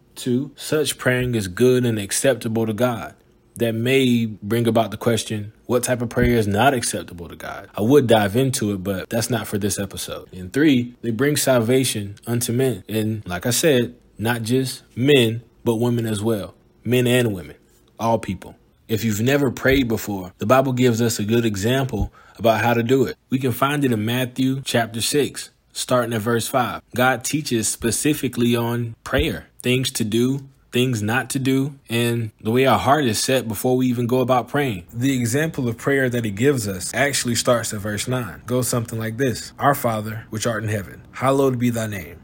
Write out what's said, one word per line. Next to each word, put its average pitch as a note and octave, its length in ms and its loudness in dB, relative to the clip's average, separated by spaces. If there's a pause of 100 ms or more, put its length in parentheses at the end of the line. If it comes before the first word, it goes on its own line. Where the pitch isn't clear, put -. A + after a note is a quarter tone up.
(140)
Two, C3 400 -2
such - 440 -2
praying B2+ 360 0
is G#2 140 0
good B2 360 4
and A2+ 140 2
acceptable A2 680 0
to A2 60 -2
God. F#2+ 420 -2 (420)
That A2+ 180 0
may A#2+ 500 2
bring A2 420 -2
about A2 240 2
the G2+ 60 -12
question, G#2+ 560 -2 (140)
what A#2+ 160 0
type B2 180 -2
of A#2+ 80 -4
prayer A#2+ 280 2
is A2 100 2
not G#2+ 260 4
acceptable F2 560 -6
to - 80 -16
God? - 400 -12
I G2+ 60 -2
would B2+ 240 6
dive G#2 280 4
into B2 380 0
it, F#2+ 100 -4
but F#2 280 -6
that's A2+ 180 -2
not G#2+ 180 -2
for A2 120 -4
this G2 200 -2
episode. F2 540 -10
And F#2 180 -12
three, C3 520 2
they A#2 80 -4
bring C3+ 260 0
salvation B2 800 2 (120)
unto A#2+ 260 -2
men. B2 360 0
And G#2+ 380 -2
like G2+ 180 -6
I B2 60 0
said, B2 460 2 (200)
not A#2 260 -2
just B2+ 400 -2 (140)
men, A#2+ 460 4 (200)
but A#2 140 2
women A#2 300 0
as G#2+ 160 -2
well. G#2 320 -4 (300)
Men B2 220 2
and A#2+ 280 2
women, D#2+ 220 -14 (420)
all A#2 200 0
people. - 380 -8 (320)
If A2 160 -2
you've G#2+ 160 0
never C#3 300 2
prayed C3 380 2
before, G2+ 500 -6
the - 80 -6
Bible C3 260 4
gives B2 300 2
us A2+ 160 -2
a G#2+ 60 -2
good A2+ 200 0
example A2+ 680 -2 (260)
about A2+ 240 2
how A#2+ 100 2
to A#2 100 2
do B2 220 4
it. G2 120 -6 (120)
We C3 100 -2
can C3 140 0
find C#3+ 320 0
it B2+ 80 2
in G#2+ 120 -2
Matthew B2+ 600 -2
chapter A2+ 380 -2
six, B2+ 480 -2 (220)
starting A#2+ 420 0
at G#2+ 80 -2
verse A#2 260 0
five. G#2+ 320 -2 (160)
God B2+ 280 2
teaches B2 440 -2
specifically A#2+ 880 0
on A#2 480 -2
prayer, C3+ 440 -2 (140)
things B2+ 300 0
to - 120 -2
do, B2 440 0 (240)
things B2 300 0
not B2 260 -2
to - 120 -4
do, C3+ 340 0 (140)
and A#2 420 -2 (100)
the G#2+ 120 -4
way B2+ 120 4
our A2 140 4
heart C#3+ 260 2
is A2 140 0
set B2+ 300 0
before B2+ 280 0
we B2+ 120 2
even B2 180 0
go B2 140 2
about B2+ 260 2
praying. C3 380 -2 (100)
The B2+ 240 0
example C3 480 0
of A#2 100 -4
prayer C3+ 320 0
that A#2 160 -2
he A2 60 -2
gives A2+ 380 2
us F#2 260 -8
actually C3 400 0
starts A#2 400 0
at G#2+ 60 -6
verse G#2 260 -6
nine. B2 400 -6
Goes B2 220 0
something A#2 280 -2
like A2+ 200 -6
this. B2 420 -2
"Our C#3 160 4
Father, A2 560 -4
which A2 160 -4
art G#2+ 160 -2
in A2 60 -4
heaven, G#2 420 -6
hallowed C3+ 480 2
be B2 120 2
thy A2+ 180 -2
name. F2+ 340 -10